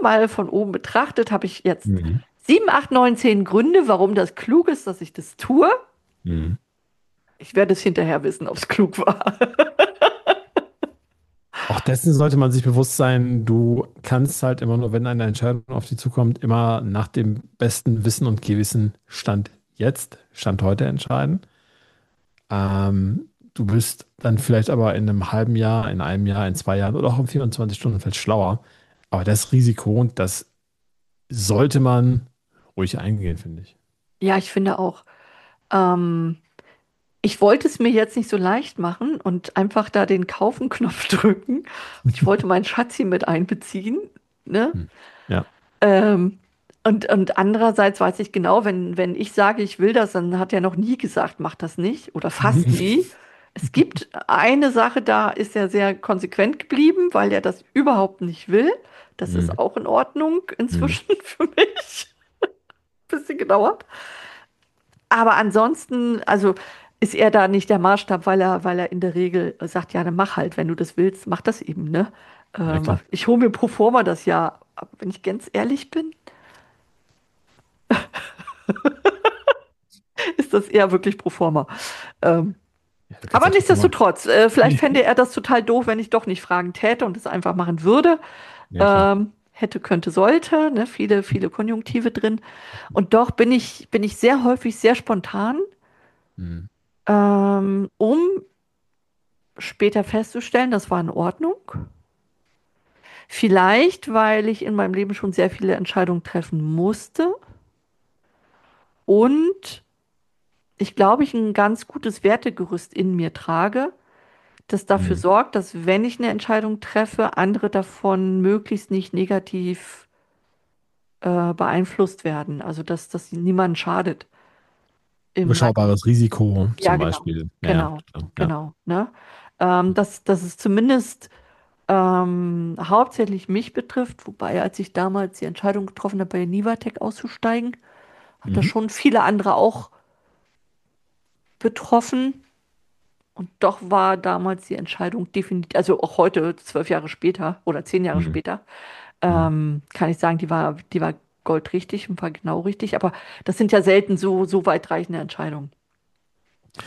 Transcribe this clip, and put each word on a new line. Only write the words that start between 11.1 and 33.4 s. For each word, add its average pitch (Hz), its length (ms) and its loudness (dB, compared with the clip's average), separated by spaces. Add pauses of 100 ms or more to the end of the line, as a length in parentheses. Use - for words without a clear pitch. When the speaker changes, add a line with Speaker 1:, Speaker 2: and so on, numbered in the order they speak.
Speaker 2:
Auch 110 120 -4
dessen 135 320 0
sollte 143 240 2
man 131 160 4
sich 127 100 2
bewusst 127 340 2
sein, 123 480 2
du 117 420 2 (160)
kannst 135 400 0
halt 127 180 -2
immer 117 160 -2
nur, 120 160 -2
wenn 117 140 -2
eine 120 180 -2
Entscheidung 117 440 -2
auf 131 180 -6
dich - 120 -8
zukommt, 123 400 0
immer 117 420 0
nach 107 280 -4
dem 110 340 -2 (160)
besten 113 460 0
Wissen 113 220 0
und 110 140 0
Gewissen 104 540 -2 (120)
Stand - 440 -4 (240)
jetzt, - 440 -4 (140)
Stand 98 300 -4
heute 101 220 2
entscheiden. 139 560 -2 (1120)
Ähm, 98 800 0 (260)
du 113 120 -4
bist 110 400 -2 (120)
dann 113 200 0
vielleicht 110 320 2
aber 113 240 0
in 104 140 -2
einem 101 240 -2
halben 113 240 0
Jahr, 110 340 0
in 95 100 -4
einem 95 260 -2
Jahr, 101 200 0
in 92 80 -2
zwei 98 240 -2
Jahren 101 160 -2
oder - 140 0
auch 123 100 0
in 131 80 0
vierundzwanzig 113 520 -4
Stunden 110 220 -2
vielleicht - 160 -6
schlauer. 104 460 -2 (480)
Aber 92 140 -2
das 104 280 0
Risiko, 120 520 2 (100)
das - 320 -6 (840)
sollte 120 520 0
man 123 480 2 (480)
ruhig 95 220 -4
eingehen, 92 400 -4
finde 82 240 -14